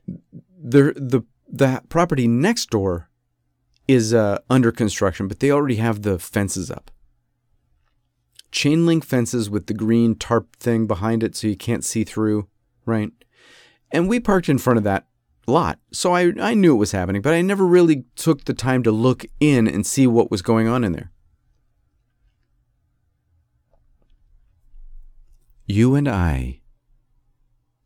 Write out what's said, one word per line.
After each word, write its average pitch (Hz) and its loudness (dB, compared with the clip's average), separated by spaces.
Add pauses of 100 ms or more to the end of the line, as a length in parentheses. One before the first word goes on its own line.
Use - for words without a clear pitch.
(600)
The, 139 4
the, 131 -2 (240)
the 131 0
property 160 0
next 147 0
door 95 -2 (800)
is, 113 2
uh, 104 2 (100)
under 123 4
construction, 98 -2
but 104 -10
they 139 0
already 143 0
have 110 -2
the 101 -2
fences 95 -4
up. - -14 (1600)
Chain 160 0
link 165 2
fences 120 -2
with 101 -6
the - -4
green 113 2
tarp - -4
thing 113 -2
behind 110 -2
it 113 -4
so - -6
you 104 -2
can't 110 -6
see - -4
through, 107 -2 (360)
right? 110 -4 (800)
And 175 0
we 240 0
parked 202 0
in 139 2
front 120 2
of 104 -2
that 98 -2 (420)
lot. 127 0 (140)
So 180 0
I, 175 2
I 202 -2
knew 185 6
it 113 2
was 101 0
happening, 95 -2
but 147 0
I 170 2
never 190 0
really 170 4 (120)
took 156 -2
the 131 -6
time 127 -2
to 113 2
look 120 0 (160)
in 139 4
and 98 -2
see 135 2
what 113 2
was 98 -4
going 113 0
on 120 0
in 95 -2
there. - -8 (4000)
You 117 2
and 143 2
I 78 -2 (1300)